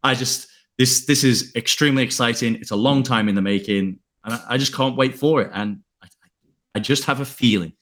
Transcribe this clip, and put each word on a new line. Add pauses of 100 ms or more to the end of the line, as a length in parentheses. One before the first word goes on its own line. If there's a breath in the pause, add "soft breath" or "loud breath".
I
just, (300 soft breath)
this,
this
is
extremely
exciting.
It's
a
long
time
in
the
making. (240)
And
I,
I
just
can't
wait
for
it.
And (240)
I, (680)
I
just
have
a
feeling.